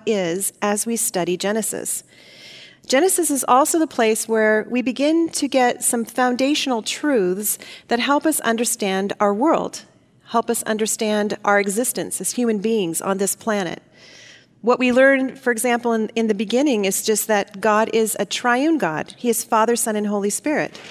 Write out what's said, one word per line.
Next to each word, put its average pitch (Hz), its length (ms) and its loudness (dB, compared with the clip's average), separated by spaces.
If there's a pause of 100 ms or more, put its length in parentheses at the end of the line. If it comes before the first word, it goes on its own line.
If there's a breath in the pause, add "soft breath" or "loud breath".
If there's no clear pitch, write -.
is 190 560 -2
as 208 240 0
we 233 120 -4
study 175 400 -2
Genesis. 208 680 -4 (840 loud breath)
Genesis 330 420 2
is 277 160 -2
also 285 320 4
the 320 80 2
place 220 400 0
where 214 420 2
we 247 140 -2
begin 302 480 2
to - 160 -4
get 247 380 2
some 233 200 0
foundational 254 800 0
truths 208 760 -2 (280 loud breath)
that 233 140 0
help 285 260 0
us 311 140 0
understand 202 800 -2
our 202 140 2
world, 262 500 0 (400)
help 233 260 -2
us 233 140 -2
understand 214 800 -2
our 202 160 4
existence 196 600 -4
as - 120 -6
human 233 260 0
beings 190 420 0
on 190 180 -2
this 190 180 -2
planet. 202 440 -4 (840 loud breath)
What 240 180 2
we 254 100 4
learn, 262 460 4
for - 160 -2
example, 233 400 0
in, 220 240 0
in 226 100 0
the 214 80 2
beginning 220 520 2
is 190 180 -2
just 214 240 0
that 202 320 0
God 214 320 2
is 220 260 0
a 208 60 0
triune 262 540 0
God. 160 380 -4
He 240 120 -4
is 226 160 0
Father, 226 320 2
Son, 226 180 -2
and 208 140 -2
Holy 202 220 -2
Spirit. 220 500 -4 (100)